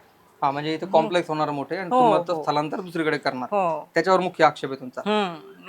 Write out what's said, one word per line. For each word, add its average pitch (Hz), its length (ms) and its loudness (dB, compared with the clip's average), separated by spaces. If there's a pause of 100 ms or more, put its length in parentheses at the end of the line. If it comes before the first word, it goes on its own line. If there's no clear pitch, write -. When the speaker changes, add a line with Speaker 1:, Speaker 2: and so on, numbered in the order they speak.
(420)
Speaker 1:
हां, 139 120 2
म्हणजे 151 200 -4
इथं 156 80 -6
Speaker 2:
हम्म. 180 120 -10
Speaker 1:
कॉम्प्लेक्स 165 360 2
होणार 156 200 -2
मोठे 147 280 -6
आणि 185 120 -8
Speaker 2:
हो, 254 120 4
Speaker 1:
तुम्हाला 196 260 4
तर 180 60 -2
Speaker 2:
हो. 156 100 -4
Speaker 1:
स्थलांतर 147 380 -2
दुसरीकडे 160 360 -2
करणार. 131 340 -4
Speaker 2:
हो. 170 420 -2
Speaker 1:
त्याच्यावर 180 260 4
मुख्य 180 240 0
आक्षेप 147 280 2
आहे 135 80 -8
तुमचा? 127 260 -14
Speaker 2:
हम्म. 196 480 -4 (160)